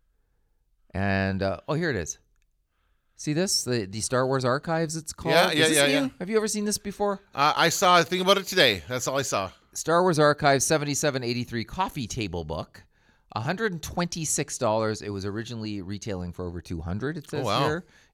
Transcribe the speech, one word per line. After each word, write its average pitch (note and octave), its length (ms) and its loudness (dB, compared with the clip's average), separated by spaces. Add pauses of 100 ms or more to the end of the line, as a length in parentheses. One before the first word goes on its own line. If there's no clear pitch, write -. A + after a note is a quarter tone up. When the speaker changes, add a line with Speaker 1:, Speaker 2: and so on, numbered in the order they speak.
(920)
Speaker 1:
And, F#2+ 500 0
uh, F#2+ 240 -2
oh, D#3 60 -2
here E3 160 -2
it B2 60 -2
is. E2 220 -6 (960)
See - 180 -4
this? F3+ 300 0
The, A#2+ 220 -2
the G#2 160 -8
Star B2+ 260 0
Wars C3 180 0
Archives, D#3+ 500 -2
it's D#3+ 160 -10
called. - 240 -2
Speaker 2:
Yeah, F3 140 6
Speaker 1:
Is D#3+ 100 -2
Speaker 2:
yeah, D#3+ 80 6
Speaker 1:
this D#3 100 2
Speaker 2:
yeah, C#4+ 100 6
Speaker 1:
new? C4+ 60 4 (120)
Speaker 2:
yeah. C4 40 -4 (100)
Speaker 1:
Have F3+ 100 -8
you A3 80 0
ever G#3+ 100 2
seen G#3 180 -4
this G#3 120 -2
before? G3+ 420 -4 (140)
Speaker 2:
Uh, C#3+ 220 4
I D#3+ 140 4
saw F3+ 300 6
a E3+ 40 6
thing F3+ 180 -2
about G3 160 4
it F#3+ 80 -4
today. A#2+ 420 4
That's B2 200 -4
all C3+ 100 -2
I C3+ 60 0
saw. G2 260 -2 (240)
Speaker 1:
Star E3+ 280 2
Wars F3+ 180 4
Archives C#3+ 460 4
seventy-seven C#3+ 580 0
eighty-three A#2+ 400 -4
coffee F3+ 440 -6
table F2 360 -4
book. D#2 400 -10 (520)
a A2 60 -4
hundred F#3+ 320 -2
and D#3 80 -10
twenty-six E3+ 760 -4
dollars. A2 440 0
It G2+ 80 -8
was G2 160 -6
originally G#2+ 560 -6
retailing F2+ 500 -6
for F2+ 140 -10
over E2+ 160 -8
two E2 200 -8
hundred, A2 360 -6
it C#3+ 120 -14
says D3 140 -4
Speaker 2:
Oh, - 40 -4
wow. B2 200 2
Speaker 1:
here. D#3+ 180 -2 (280)